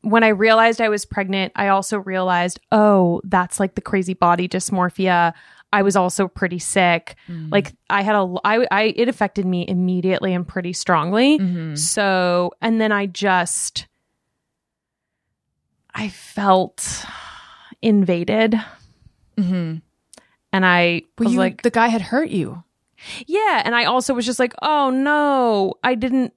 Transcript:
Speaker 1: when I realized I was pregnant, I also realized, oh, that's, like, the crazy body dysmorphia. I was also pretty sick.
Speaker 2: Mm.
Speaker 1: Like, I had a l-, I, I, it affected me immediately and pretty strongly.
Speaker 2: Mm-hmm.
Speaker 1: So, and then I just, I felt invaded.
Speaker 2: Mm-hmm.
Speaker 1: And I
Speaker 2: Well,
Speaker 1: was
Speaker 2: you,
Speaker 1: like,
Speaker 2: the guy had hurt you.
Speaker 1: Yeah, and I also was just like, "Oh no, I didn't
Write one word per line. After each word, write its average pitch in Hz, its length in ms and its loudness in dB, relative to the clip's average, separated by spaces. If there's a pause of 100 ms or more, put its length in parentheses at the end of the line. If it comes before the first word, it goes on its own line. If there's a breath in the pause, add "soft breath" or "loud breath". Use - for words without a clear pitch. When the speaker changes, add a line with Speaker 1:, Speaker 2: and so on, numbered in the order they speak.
Speaker 1:
when 226 220 4
I 220 40 6
realized 220 520 4
I 226 80 2
was 208 160 -2
pregnant, 190 520 -4
I 202 120 0
also 196 300 0
realized, 185 600 -2 (100)
oh, 202 540 4
that's, 180 340 0
like, 190 160 -2
the 190 60 -4
crazy 185 340 -4
body 175 320 2
dysmorphia. 180 840 0 (400 loud breath)
I 202 100 2
was 196 140 2
also 185 320 0
pretty 180 320 -4
sick. 175 560 0 (120)
Speaker 2:
Mm. 160 220 -10
Speaker 1:
Like, 202 220 0 (180)
I 196 120 0
had 208 120 0
a 208 40 4
l-, 180 260 -2
I, 226 260 2
I, 202 120 0 (140)
it 240 120 2
affected 202 380 -4
me 180 200 -2
immediately 180 680 -2
and 180 120 -4
pretty 180 280 -8
strongly. 208 640 2
Speaker 2:
Mm-hmm. 170 380 -4
Speaker 1:
So, 180 840 0
and 226 200 0
then 214 120 0
I 202 140 -2
just, 180 800 -2 (2000)
I 208 140 -6
felt - 960 -2 (800 loud breath)
invaded. 208 720 2 (840 loud breath)
Speaker 2:
Mm-hmm. 175 420 -2 (760 soft breath)
Speaker 1:
And 190 140 2
I 175 360 4 (160)
Speaker 2:
Well, 233 80 -2
Speaker 1:
was 233 60 2
Speaker 2:
you, 247 60 2
Speaker 1:
like, 185 240 -2
Speaker 2:
the 233 80 2
guy 233 180 2
had 226 120 0
hurt 254 300 -2
you. 170 320 -4 (640 loud breath)
Speaker 1:
Yeah, 370 380 0
and 233 100 -2
I 240 100 2
also 254 300 0
was 233 100 -2
just 247 140 -4
like, 247 240 0
"Oh 294 260 0
no, 262 840 0 (100)
I 254 100 0
didn't 254 420 -2